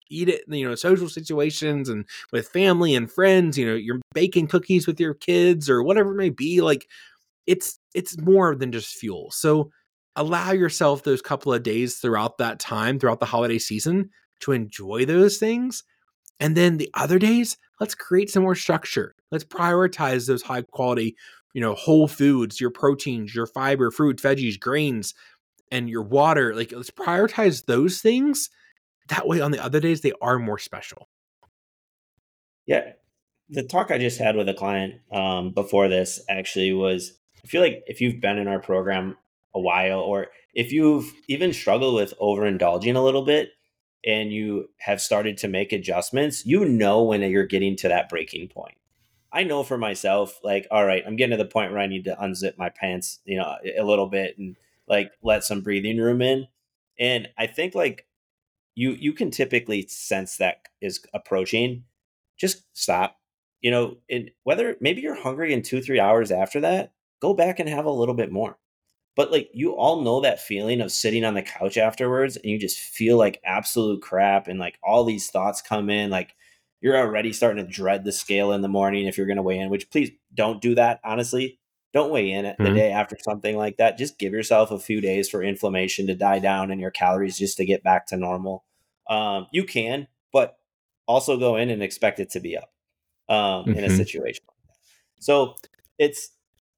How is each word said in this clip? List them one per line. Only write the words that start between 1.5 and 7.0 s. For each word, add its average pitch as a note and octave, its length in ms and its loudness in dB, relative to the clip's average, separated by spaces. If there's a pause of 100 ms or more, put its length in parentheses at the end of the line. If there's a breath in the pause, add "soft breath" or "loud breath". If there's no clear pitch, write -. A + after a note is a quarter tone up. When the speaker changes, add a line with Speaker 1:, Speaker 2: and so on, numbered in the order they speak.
Speaker 1:
and G#2+ 160 -4 (260 loud breath)
with A#2 180 -2
family F3 460 4
and A#2 140 0
friends, F#3 460 6
you B2+ 120 2
know, A2+ 80 0
you're A#2+ 260 -4 (120)
baking F3 340 2
cookies F3+ 400 2
with D#3 120 -2
your D#3+ 140 0
kids F3 560 2
or A#2+ 140 4
whatever G3 280 4
it G3 60 -4
may F#3+ 140 2
be. D#3 280 0
Like, D#3 300 2 (560 loud breath)